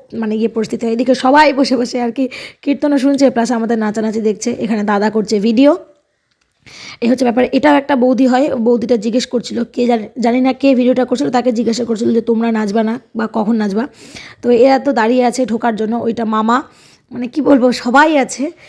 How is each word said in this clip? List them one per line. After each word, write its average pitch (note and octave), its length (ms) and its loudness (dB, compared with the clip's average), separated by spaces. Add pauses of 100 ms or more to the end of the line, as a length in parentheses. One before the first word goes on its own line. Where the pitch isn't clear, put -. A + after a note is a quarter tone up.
(140)
মানে A3 220 -4
ইয়ে A3 120 -2
পরিস্থিতি A3+ 380 -4
হয়। A3+ 60 -2
এদিকে B3 220 0
সবাই C#4+ 380 4
বসে C4 240 0
বসে B3 240 -4
আর A#3 120 -2
কি B3+ 160 -2 (340)
কীর্তনও C#4+ 360 0
শুনছে, C#4 320 2
প্লাস A#3+ 220 -2
আমাদের A3+ 260 -2
নাচানাচি A3 420 -2
দেখছে। G#3+ 380 -2
এখানে G#3+ 260 -2
দাদা G#3 260 0
করছে G#3+ 300 -2
ভিডিও, A3+ 360 4 (1200)
এই A#3 80 0
হচ্ছে B3+ 160 2
ব্যাপার। A#3+ 280 2
এটাও C#4+ 240 4
একটা C#4 200 0
বৌদি B3+ 300 2
হয়, B3+ 300 2
বৌদিটা A#3 400 0
জিজ্ঞেস A3+ 300 -2
করছিল, A#3 380 -6
কে A#3+ 220 -4
জানি, A3 220 -2 (120)
জানি A#3+ 200 0
না B3+ 120 2
কে C4+ 220 2
ভিডিওটা B3 300 2
করছিল, C4 260 -2
তাকে A#3+ 220 0
জিজ্ঞাসা A3+ 320 -2
করছিল A#3 300 -2
যে, A3+ 60 2
"তোমরা A3+ 320 0
নাচবা G#3+ 300 -2
না A3+ 180 -4 (160)
বা A3 160 -4
কখন A3+ 240 0
নাচবা?" G#3+ 320 -2 (540)
তো A#3+ 80 0
এরা C4 280 4
তো C#4 140 -2
দাঁড়িয়ে A#3+ 320 2
আছে B3 220 0
ঢোকার A3+ 300 -2
জন্য, A3 200 -4
ওইটা A#3 280 -4
মামা, A3 380 0 (480)
মানে A#3+ 160 -8
কি D4+ 140 -6
বলবো, B3+ 320 4
সবাই C#4+ 460 2
আছে। C4+ 320 -4 (180)